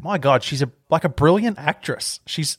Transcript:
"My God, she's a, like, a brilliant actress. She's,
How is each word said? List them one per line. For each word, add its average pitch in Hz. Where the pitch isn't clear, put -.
"My 180
God, 131
she's 139
a, 131
like, 160
a 160
brilliant 196
actress. -
She's, -